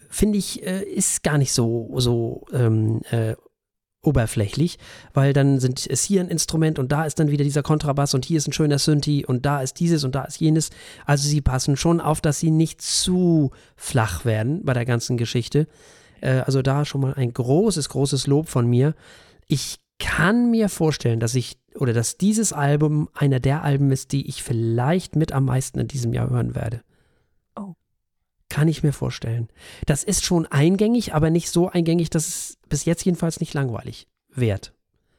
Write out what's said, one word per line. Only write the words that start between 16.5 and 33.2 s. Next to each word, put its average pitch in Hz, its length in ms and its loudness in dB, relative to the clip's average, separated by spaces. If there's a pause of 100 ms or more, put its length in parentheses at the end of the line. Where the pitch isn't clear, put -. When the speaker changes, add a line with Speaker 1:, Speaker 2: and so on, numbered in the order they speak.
Speaker 1:
da 139 240 0
schon 139 160 -4
mal 135 140 -2
ein 123 180 -2
großes, 151 560 0
großes 135 380 -2
Lob 143 200 2
von 120 200 0
mir. 127 280 2 (520)
Ich - 320 -4 (200)
kann 233 520 2
mir 220 180 2
vorstellen, 139 500 0
dass 113 160 -2
ich, - 240 -4 (160)
oder 127 160 0
dass 113 260 -2
dieses 208 360 0
Album 151 600 0
einer 139 260 2
der 139 240 0
Alben 139 280 2
ist, - 220 -4
die 139 160 -4
ich - 120 -10
vielleicht 120 720 0
mit 156 180 0
am 135 120 0
meisten 131 340 -2
in 117 80 -2
diesem 120 260 -4
Jahr 123 160 -2
hören 120 260 -2
werde. 117 260 -6 (800)
Speaker 2:
Oh. 196 140 -12 (760)
Speaker 1:
Kann 151 200 0
ich 156 140 -2
mir 147 100 2
vorstellen. 117 560 -6 (380)
Das 147 160 0
ist - 200 -2
schon 170 220 2
eingängig, 196 680 2
aber 156 180 2
nicht 170 180 0
so 175 180 2
eingängig, 165 440 0
dass 160 160 0
es - 300 -10 (120)
bis 147 160 -4
jetzt 170 200 0
jedenfalls 170 340 0